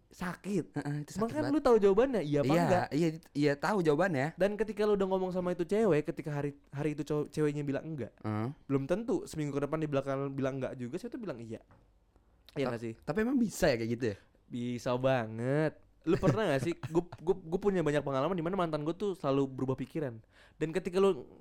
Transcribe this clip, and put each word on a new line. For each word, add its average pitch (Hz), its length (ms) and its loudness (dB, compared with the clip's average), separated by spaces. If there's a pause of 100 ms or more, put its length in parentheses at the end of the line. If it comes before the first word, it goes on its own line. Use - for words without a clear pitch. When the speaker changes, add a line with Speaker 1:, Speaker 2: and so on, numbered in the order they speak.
(100)
Speaker 1:
Sakit. 180 640 -6
Speaker 2:
Heeh, 143 240 -6
itu - 160 -12
Speaker 1:
Emang 226 160 -2
Speaker 2:
sakit 262 60 -6
Speaker 1:
kan 311 80 0
Speaker 2:
banget. 294 100 0
Speaker 1:
lu 311 60 4
tahu 247 180 6
jawabannya, 202 440 4
iya 143 200 2
apa 131 80 2
Speaker 2:
Iya, 165 100 4
Speaker 1:
enggak? 139 300 4
Speaker 2:
iya, 160 180 2 (240)
iya, 143 220 2
tahu 185 260 0
jawabannya. 156 540 2
Speaker 1:
Dan 196 220 2
ketika 208 260 -2
lu 214 160 4
udah 190 80 2
ngomong 185 240 0
sama 180 240 -2
itu 175 80 -2
cewek, 180 420 2
ketika 156 280 -6
hari, 143 260 -4 (120)
hari 147 220 -2
itu 147 140 -6
cow-, 151 220 -2
ceweknya 147 340 0
bilang 143 240 -4
enggak, 151 320 -6
Speaker 2:
Heeh. 107 320 -2 (160)
Speaker 1:
belum 139 180 0
tentu 202 400 -2
seminggu 147 300 -6
ke 139 80 -2
depan 143 160 -2
dia 156 100 -2
bakal 139 400 -2
bilang 135 300 -2
enggak 127 160 -4
juga, 127 240 -8
saya - 100 -10
tuh 247 140 -10
bilang 151 160 -8
iya. 113 240 -12 (880)
Iya 139 160 -2
Speaker 2:
Ta-, 131 80 -2
Speaker 1:
nggak 113 80 -8
sih? 113 160 -6
Speaker 2:
tapi 156 220 -4
emang 247 180 2
bisa 185 320 2
ya 120 80 2
kayak 113 140 -2
gitu 120 120 -2
ya? 101 120 0 (280)
Speaker 1:
Bisa 123 520 -6
banget. 131 720 0 (320)
Lu 175 160 2
pernah 190 260 2
nggak 135 220 0
sih? 170 80 -2 (100)
Gue, 170 300 -2
gue, 180 240 -2
gue 175 220 -4
punya 196 180 2
banyak 147 240 2
pengalaman 143 320 0
di 165 80 -2
mana 185 160 -2
mantan 156 240 0
gue 156 100 -2
tuh 190 220 -2
selalu 139 320 2
berubah 131 320 -2
pikiran. 131 400 -6 (380)
Dan 156 140 -2
ketika 180 280 -2
lu, 190 240 4 (180)